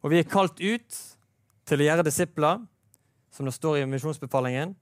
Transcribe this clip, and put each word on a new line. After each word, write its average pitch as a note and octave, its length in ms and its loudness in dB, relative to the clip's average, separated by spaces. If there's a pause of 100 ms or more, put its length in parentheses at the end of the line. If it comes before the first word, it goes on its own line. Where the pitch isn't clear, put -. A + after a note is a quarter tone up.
Og D3 80 0
vi E3+ 80 6
er D#3+ 100 0
kalt F#3+ 300 2
ut G#3+ 420 -4 (640)
til C#3+ 180 0
å D3 60 4
gjøre E3 180 4
disipler, E3 540 0 (720)
som C#3 140 -6
det B2 80 -6
står D#3 240 0
i C3+ 100 -2
misjonsbefalingen. C3+ 920 -4